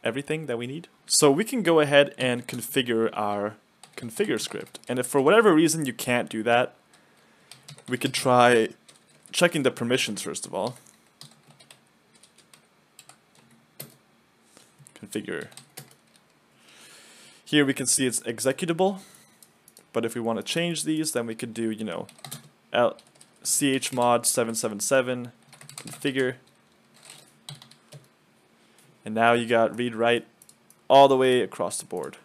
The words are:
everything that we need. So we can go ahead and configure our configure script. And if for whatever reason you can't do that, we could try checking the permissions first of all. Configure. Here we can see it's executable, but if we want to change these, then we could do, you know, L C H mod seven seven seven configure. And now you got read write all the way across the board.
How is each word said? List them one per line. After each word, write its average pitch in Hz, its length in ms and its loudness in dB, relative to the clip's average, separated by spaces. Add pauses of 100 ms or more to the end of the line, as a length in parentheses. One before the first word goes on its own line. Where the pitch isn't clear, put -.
everything 139 440 -6
that 120 120 -4
we 120 80 -8
need. 151 220 -12 (180)
So - 240 4
we 156 140 2
can 226 180 -4
go 165 160 4
ahead 143 400 4
and 123 300 -2
configure 117 640 -2
our 104 420 -4 (420)
configure 120 440 -4
script. - 380 -12 (100)
And 127 100 -4
if 117 80 -2
for 143 140 0
whatever 202 320 6
reason 160 320 4
you 123 80 -4
can't 123 380 -2
do 110 140 -6
that, 120 300 2 (1120)
we 123 120 -4
could 131 160 -4
try 120 540 4 (600)
checking 175 320 0
the 127 80 2
permissions 120 520 -4
first - 240 -8
of - 80 -16
all. 107 240 -6 (4000)
Configure. 98 540 -10 (2000)
Here 147 220 2
we 135 80 -2
can 135 100 -6
see 131 220 0
it's 117 140 -2
executable, 165 800 -2 (920)
but 117 140 -4
if 113 80 -6
we 120 60 -8
want 113 180 -4
to 101 40 -8
change 170 420 -4
these, 156 280 -2
then 120 140 -4
we 113 80 -8
could 113 180 -10
do, 113 160 -4
you 110 160 -6
know, 90 220 -8 (680)
L 117 240 2 (460)
C 139 320 0
H - 180 -4
mod 120 320 2
seven 113 300 0
seven 107 260 -4
seven 123 520 -2 (440)
configure. 131 600 -4 (2750)
And 107 100 -10
now 117 180 4
you 120 140 0
got 113 300 2
read 120 180 -6
write 117 320 0 (640)
all 139 200 8
the 135 80 4
way 127 260 4
across 95 360 -6
the - 80 -12
board. 78 380 -10